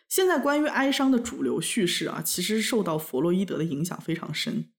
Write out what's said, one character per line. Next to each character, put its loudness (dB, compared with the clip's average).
现 2
在 4
关 2
于 2
哀 2
伤 2
的 6
主 -4
流 0
叙 0
事 -2
啊， -6
其 -4
实 0
受 0
到 0
弗 -2
洛 4
伊 2
德 -4
的 0
影 -2
响 -8
非 -4
常 -6
深。 -4